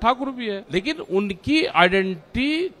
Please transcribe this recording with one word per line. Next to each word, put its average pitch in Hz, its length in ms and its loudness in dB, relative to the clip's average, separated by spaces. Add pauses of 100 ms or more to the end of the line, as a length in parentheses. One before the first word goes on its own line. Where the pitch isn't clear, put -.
ठाकुर 262 280 0
भी 247 180 -6
है, 196 240 -6
लेकिन 196 240 -2
उनकी 208 680 0
आइडेंटिटी 190 1000 0 (120)